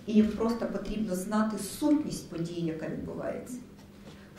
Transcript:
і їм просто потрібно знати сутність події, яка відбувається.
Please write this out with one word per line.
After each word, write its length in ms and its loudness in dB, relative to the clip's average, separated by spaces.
і 60 -2
їм 140 10
просто 400 0
потрібно 480 -2
знати 440 2
сутність 720 2
події, 360 -2
яка 200 -2
відбувається. 720 -6